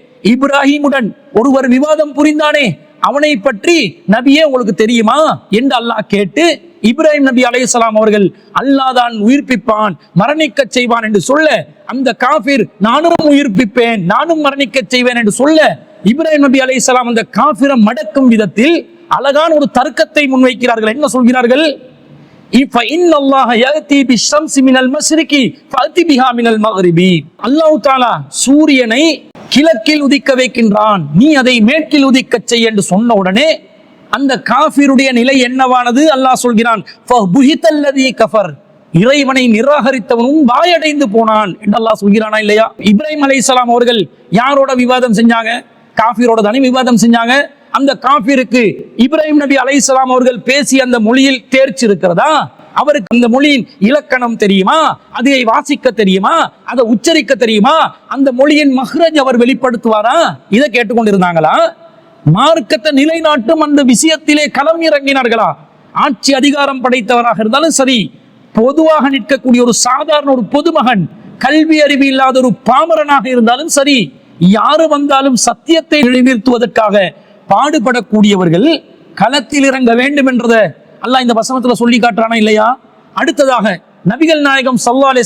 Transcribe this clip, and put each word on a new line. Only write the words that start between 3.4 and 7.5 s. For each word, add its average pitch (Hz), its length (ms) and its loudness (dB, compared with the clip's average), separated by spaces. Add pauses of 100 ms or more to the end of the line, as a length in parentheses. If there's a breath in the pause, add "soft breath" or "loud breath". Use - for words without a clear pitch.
நபியே 269 300 2
உங்களுக்கு 254 320 0
தெரியுமா 233 760 0
என்று 254 280 0
அல்லாஹ் 233 300 -6
கேட்டு, 240 520 -2 (220)
இப்ராஹிம் 294 460 2
நபி 247 140 0
அலைஹிஸ்ஸலாம் 240 540 0